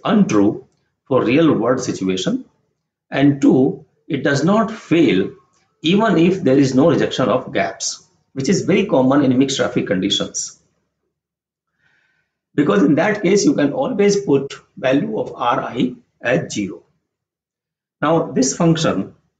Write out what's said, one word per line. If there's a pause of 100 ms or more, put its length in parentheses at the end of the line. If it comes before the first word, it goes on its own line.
untrue (420)
for
real
world
situation. (640)
And
two, (220)
it
does
not
fail (520)
even
if
there
is
no
rejection
of
gaps, (260)
which
is
very
common
in
mixed
traffic
conditions. (1900)
Because
in
that
case,
you
can
always
put (220)
value
of (420)
Ri (240)
as
zero. (1160)
Now,
this
function (260)